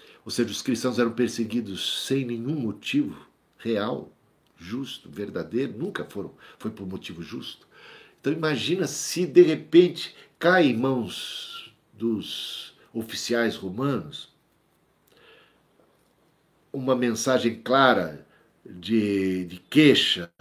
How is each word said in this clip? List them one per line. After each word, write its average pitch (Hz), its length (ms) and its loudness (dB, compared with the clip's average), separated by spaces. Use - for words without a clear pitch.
Ou - 60 -12
seja, 113 200 -2
os - 120 -8
cristãos 120 360 -2
eram 117 140 2
perseguidos 113 920 -4
sem 135 180 -2
nenhum 120 300 -6
motivo 120 720 -4
real, 110 540 -4
justo, 107 520 -10
verdadeiro, 101 680 -6
nunca 170 280 -8
foram, - 300 -10
foi 113 120 -8
por 101 160 -12
motivo 90 360 -12
justo. - 440 -14
Então 139 120 -2
imagina 156 540 -2
se - 400 -6
de 160 160 10
repente 165 720 4
cai 175 280 6
em 120 100 2
mãos - 960 -4
dos - 840 -6
oficiais 117 640 -2
romanos 98 720 -6
uma 131 220 0
mensagem 117 680 2
clara 113 640 4
de, 95 840 0
de 85 120 -14
queixa, - 720 4